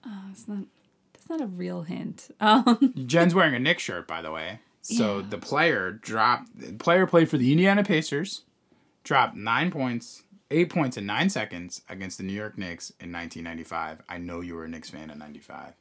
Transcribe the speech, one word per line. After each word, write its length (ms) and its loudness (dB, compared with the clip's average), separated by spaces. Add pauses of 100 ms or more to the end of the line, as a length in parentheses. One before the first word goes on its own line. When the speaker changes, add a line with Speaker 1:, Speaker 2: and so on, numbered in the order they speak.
Speaker 1:
Oh, 260 -12
it's 160 -16
not, 160 -8 (500)
that's 160 -20
not 120 -4
a 60 -4
real 360 -8
hint. 520 -10
<laughs> 40 -20
Um, 540 6 (120)
Speaker 2:
Jen's 300 6
wearing 180 6
a 60 0
Knicks 240 2
shirt, 240 -8
by 160 -6
the 80 -8
way. 300 -8 (200)
So 380 0
Speaker 1:
Yeah. 100 -8
Speaker 2:
the 80 -6
player 540 0
dropped, 680 0
the 140 -12
player 320 4
played 240 6
for 80 0
the 140 4
Indiana 320 6
Pacers, 600 -2 (600)
dropped 320 2
nine 360 0
points, 520 -6 (280)
eight 180 2
points 260 0
in 100 -8
nine 240 0
seconds 600 -6
against 280 -10
the 60 -10
New 100 -6
York 240 -8
Knicks 420 -10
in 120 -14
nineteen 320 -10
ninety-five. 640 -10
I 120 -12
know 200 -10
you 160 -10
were 100 -10
a 40 -12
Knicks 200 -14
fan 200 -14
in 100 -16
ninety-five. 600 -18